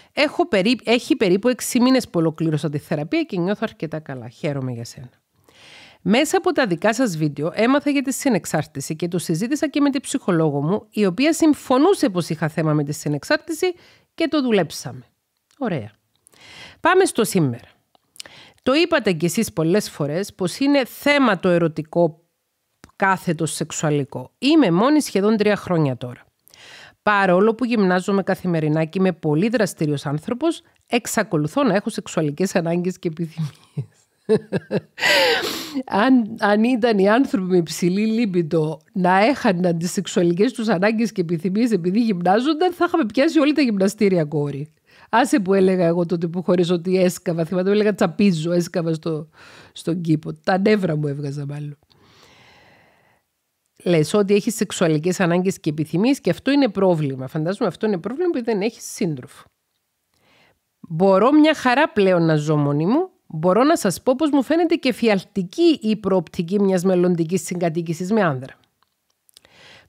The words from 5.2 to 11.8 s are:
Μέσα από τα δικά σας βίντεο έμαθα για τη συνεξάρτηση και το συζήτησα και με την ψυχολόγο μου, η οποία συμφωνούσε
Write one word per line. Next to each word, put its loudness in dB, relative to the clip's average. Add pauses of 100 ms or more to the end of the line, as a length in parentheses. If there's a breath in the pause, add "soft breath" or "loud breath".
Μέσα 2
από 0
τα 0
δικά 0
σας -2
βίντεο -4
έμαθα 2
για 0
τη -4
συνεξάρτηση -2
και -6
το -2
συζήτησα -2
και -2
με 2
την -2
ψυχολόγο 0
μου, -2
η 0
οποία 2
συμφωνούσε 2